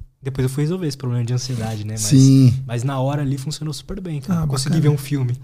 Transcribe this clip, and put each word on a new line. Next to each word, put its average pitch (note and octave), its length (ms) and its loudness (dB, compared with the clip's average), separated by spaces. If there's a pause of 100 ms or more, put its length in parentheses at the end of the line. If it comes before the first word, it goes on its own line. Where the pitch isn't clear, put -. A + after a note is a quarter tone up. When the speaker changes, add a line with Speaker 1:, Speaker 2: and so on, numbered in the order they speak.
(220)
Speaker 1:
depois C3 220 -4
eu B2+ 60 0
fui C#3+ 140 -2
resolver F3 240 -2
esse C#3 100 -6
problema B2 260 -4
de A#2 100 -4
ansiedade, A2 520 -6
né? G#2+ 80 -8
Mas, A2 80 -8
Speaker 2:
Sim. C3+ 640 6
Speaker 1:
mas A#2 180 -4
na C3+ 160 -4
hora C#3 220 -2
ali C#3 160 -2
funcionou D3+ 360 -8
super F#3+ 280 -12
bem, E3 180 -8
cara. E3+ 240 -2
Speaker 2:
Ah, D3+ 40 -2
Speaker 1:
Consegui C#3 280 -2
Speaker 2:
bacana. D3 140 4
Speaker 1:
ver D3 60 4
um - 20 -2
filme. C3 460 -4